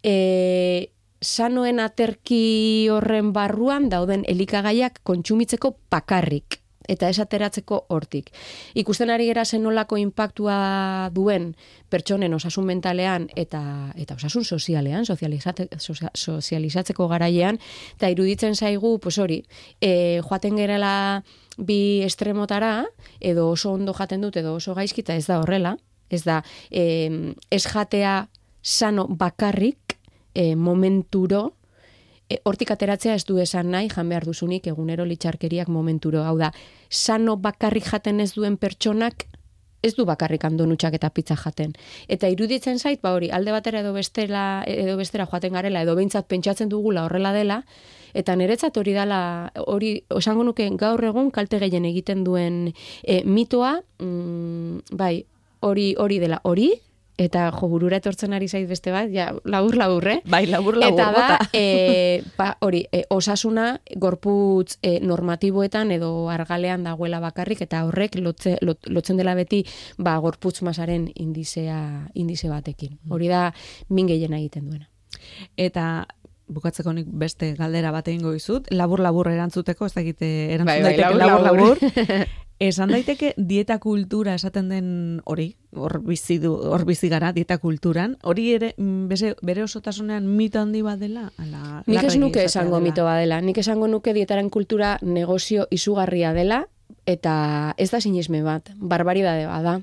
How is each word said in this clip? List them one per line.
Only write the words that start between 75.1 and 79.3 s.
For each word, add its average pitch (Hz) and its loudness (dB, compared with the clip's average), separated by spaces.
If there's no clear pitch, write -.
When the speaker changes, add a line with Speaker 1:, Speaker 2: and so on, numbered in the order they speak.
Speaker 2:
Eta 165 -2
bukatzeko 160 -4
nik 165 -4
beste 156 -4
galdera 160 -2
bat 160 -4
egingo 165 -2
dizut, 220 -4
labur, 180 2
labur 175 4